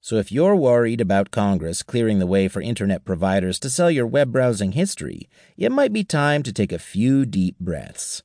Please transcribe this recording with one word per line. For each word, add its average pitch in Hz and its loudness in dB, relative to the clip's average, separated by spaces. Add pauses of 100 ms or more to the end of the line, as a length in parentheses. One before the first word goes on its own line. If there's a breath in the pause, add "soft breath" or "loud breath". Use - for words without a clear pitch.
So - -6
if 101 -2
you're 180 4
worried 120 2
about 98 2
Congress 92 0
clearing 110 0
the 92 2
way 95 2
for 95 -6
internet 101 -2
providers 92 -2
to 139 -8
sell 175 2
your 131 0
web 127 0
browsing 113 0
history, 87 -6 (300 soft breath)
it 208 0
might 269 2
be 214 -2
time 147 0
to 127 -6
take 101 -2
a 85 -6
few 131 0
deep 95 -2
breaths. - -8